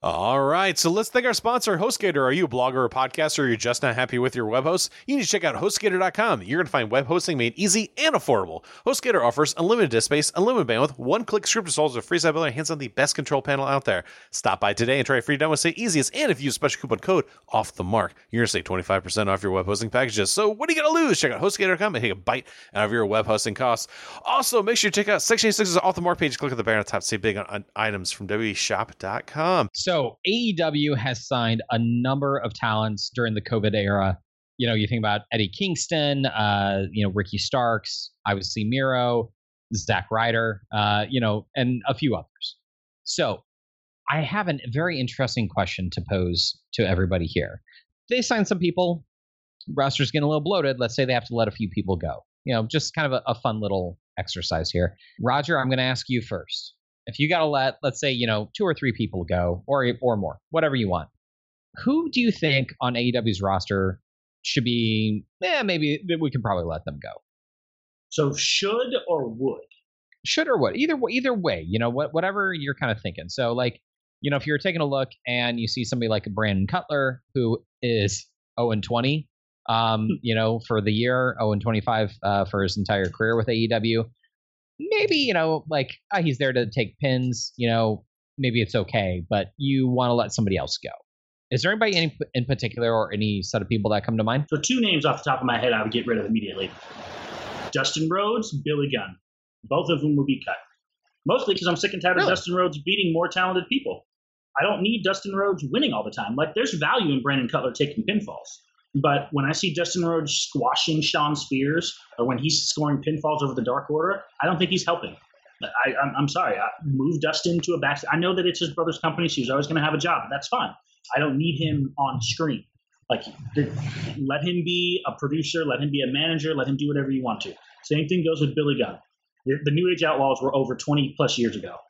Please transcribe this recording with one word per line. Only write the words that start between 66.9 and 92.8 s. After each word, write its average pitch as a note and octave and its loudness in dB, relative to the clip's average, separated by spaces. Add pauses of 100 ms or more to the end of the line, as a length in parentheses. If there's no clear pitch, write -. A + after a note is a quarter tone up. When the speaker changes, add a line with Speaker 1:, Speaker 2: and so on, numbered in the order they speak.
Speaker 2:
go? G#1 -12 (1000)
Speaker 3:
So C#3+ 0
should A#3 0 (160)
or D3+ 0
would? A#2 -4 (640)
Speaker 2:
Should D#4+ 0
or A#3 2
would. G#2+ 2
Either D4+ 0
wa-, B3 -2
either B3+ 0
way, C#3+ -2
you F#2+ 0
know, A#2 0
what, C#3 -2
whatever F#3+ -2
you're C#3+ -4
kinda A#2 0
thinking. E2+ -8
So, A#2+ 0
like, B2 -2 (400)
you C#3+ -4
know, C#3+ 0
if C3 -4
you're D3+ 0
taking E3+ -2
a D3 0
look C3+ -2 (180)
and A#2+ 0
you A2+ -2
see A#2 -2
somebody A#2+ -2
like G#2+ 0 (100)
Brandon G2 2
Cutler, C3 -2 (120)
who A#2 0 (160)
is G#2+ 0 (320)
oh A#2+ 2
and G#2+ 0
twenty, B2 0 (400)
um, A2+ 2
Speaker 3:
Hmm. - 2
Speaker 2:
you A#2 0
know, A2+ 2
for A2 2
the G#2+ 2
year, B2 0
oh G#2+ 2
and G2+ 0
twenty-five, A2 0 (100)
uh, G2+ 2
for G2 -2
his F#2+ -2
entire G2 0
career A2 0
with A2+ 0
A B2 0
E A2+ 2
W, A2+ 2 (760)
maybe, G4+ 0
you C4 2
know, D#3+ 2
like, D3 -2 (160)
ah, F#3+ 0
he's C#3+ 0
there C3+ 2
to A#2+ 0
take G#2+ -2
pins, B2+ 0
you A#2+ 0
know, A2+ 2 (340)
maybe A#2+ 2
it's G#2 -2
okay, F#2+ 0
but G2 0
you C3+ 0
wanna B2 2
let A#2 0
somebody G2 0
else C#2 -4
go. - -10 (580)
Is B2 -2
there F#3 2
anybody G#3+ 2
in, E3 2 (200)
in B2 0
particular A#2 0